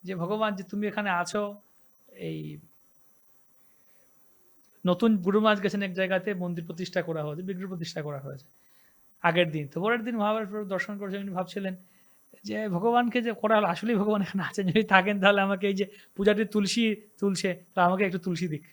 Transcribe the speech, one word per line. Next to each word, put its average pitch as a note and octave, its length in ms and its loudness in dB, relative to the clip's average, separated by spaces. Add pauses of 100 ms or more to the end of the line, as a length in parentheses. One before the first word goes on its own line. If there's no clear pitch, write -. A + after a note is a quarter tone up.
যে, F#3 120 -8
"ভগবান, G3+ 400 -2
যে F#3+ 80 -8
তুমি G#3 240 -4
এখানে G#3 240 -2
আছো, G3+ 500 -2 (480)
এই D#2 500 -10 (2250)
নতুন G#3 300 4
গুরু F#3+ 240 2
মহারাজ G#3+ 220 4
গেছেন G3+ 200 -2
এক F#3 120 -6
জায়গাতে, F#3 400 -2
মন্দির F3 300 -6
প্রতিষ্ঠা F3 380 -6
করা D#3+ 220 -4
হয়েছে, D3+ 180 -6
বিগ্রহ F#3 260 -8
প্রতিষ্ঠা E3 340 -8
করা C#3+ 180 -8
হয়েছে C3+ 240 -12 (800)
আগের F3 280 4
দিন।" D3+ 180 -4
তো E3 120 -6
পরের A3+ 240 0
দিন A#3+ 120 -4
মহাবরাহ G#3+ 320 0
প্রভু G#3 200 -8
দর্শন G3 300 -4
করেছেন, G3+ 220 -6
উনি G3 100 -10
ভাবছিলেন F#3 460 -4 (680)
যে G#3+ 260 -4
ভগবানকে A#3 540 2
যে A3+ 100 -2
করা A3 240 2
হলো, G#3 100 4
আসলেই G#3 300 0
ভগবান G#3 260 2
এখানে F#3+ 200 -2
আছেন, F#3+ 260 -2
যদি F#3+ 140 4
থাকেন G3+ 380 4
তাহলে G3+ 200 6
আমাকে G3 260 0
এই G3 80 2
যে G3 120 -2 (300)
পূজাটি G3+ 280 4
তুলসী G#3+ 500 0
তুলছে, F#3+ 680 -2 (100)
তো F#3+ 60 0
আমাকে F#3 240 4
একটু F#3 140 -2
তুলসী F3 300 -2
দিক D3+ 140 -6 (100)